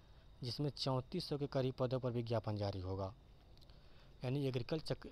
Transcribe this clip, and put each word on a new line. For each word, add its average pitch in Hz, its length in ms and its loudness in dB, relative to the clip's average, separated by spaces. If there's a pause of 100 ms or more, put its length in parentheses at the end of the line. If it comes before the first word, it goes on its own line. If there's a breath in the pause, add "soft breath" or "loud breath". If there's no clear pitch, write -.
(420 loud breath)
जिसमें 139 280 0
चौंतीस 131 580 0
सौ 147 100 2
के 143 80 2
करीब 131 280 2
पदों 127 260 2
पर 127 100 2
विज्ञापन 113 460 2
जारी 98 240 2
होगा। 95 320 0 (1120 loud breath)
यानी 135 220 2
एग्रीकल्चर, 131 500 2 (160)